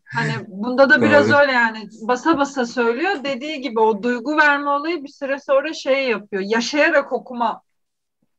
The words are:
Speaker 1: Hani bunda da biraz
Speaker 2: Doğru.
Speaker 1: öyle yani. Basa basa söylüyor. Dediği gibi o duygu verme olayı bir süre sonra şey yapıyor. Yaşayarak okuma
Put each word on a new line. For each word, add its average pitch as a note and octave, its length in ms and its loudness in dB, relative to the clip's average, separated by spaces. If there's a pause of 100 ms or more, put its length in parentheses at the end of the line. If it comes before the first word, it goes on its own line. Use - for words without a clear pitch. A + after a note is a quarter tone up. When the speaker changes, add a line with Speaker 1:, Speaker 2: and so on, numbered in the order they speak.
(160)
Speaker 1:
Hani - 160 -2 (160)
bunda B3 420 2
da D4 120 6
biraz - 0 -
Speaker 2:
Doğru. C#4+ 300 4
Speaker 1:
öyle C#4+ 200 4
yani. A3+ 380 -2 (120)
Basa B3+ 380 0
basa C4+ 280 -2
söylüyor. B3+ 580 -2
Dediği C#4 360 -6
gibi A3+ 180 -4
o A3 240 2
duygu B3 340 -2
verme C#4+ 320 2
olayı D4 340 -2
bir C#4 60 -14
süre C#4 300 -6
sonra C#4+ 340 0
şey C4+ 360 -2
yapıyor. G3 360 -4
Yaşayarak C#4 680 0
okuma A#3+ 480 -4 (760)